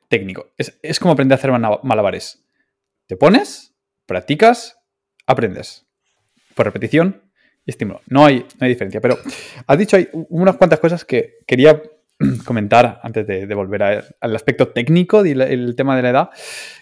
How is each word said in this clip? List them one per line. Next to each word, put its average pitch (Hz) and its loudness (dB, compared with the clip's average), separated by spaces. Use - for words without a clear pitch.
técnico. 98 -6
Es, - -10
es 156 -6
como 175 2
aprender 135 2
a - 0
hacer 135 -2
mana-, 113 0
malabares. 104 -4
Te 113 -10
pones, - 2
practicas, 202 0
aprendes. 117 -4
Por 113 0
repetición 143 -2
y - -10
estímulo. - -10
No 139 4
hay, 139 4
no 127 -2
hay 127 2
diferencia. 107 -4
Pero - 0
has 143 4
dicho 202 2
ahí 175 2
u-, 160 -10
unas 175 2
cuantas 165 4
cosas 165 -2
que - -4
quería 147 6
<clears throat> 131 -4
comentar 113 2
antes 110 -6
de, 98 -6
de 104 -8
volver 101 -4
a, 101 -2
al 113 -4
aspecto - -2
técnico 175 2
del 139 0
el 123 -2
tema 135 -2
de 127 0
la 123 0
edad, 143 0